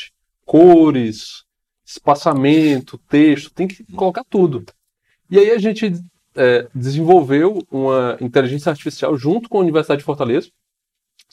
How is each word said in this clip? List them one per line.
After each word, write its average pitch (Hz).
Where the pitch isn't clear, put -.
cores, 151
espaçamento, 143
texto, 147
tem 185
que 190
colocar 190
tudo. 151
E 185
aí 208
a 233
gente, 214
é, 123
desenvolveu 156
uma 131
inteligência 131
artificial 151
junto 175
com -
a 196
Universidade 151
de 143
Fortaleza. 139
A -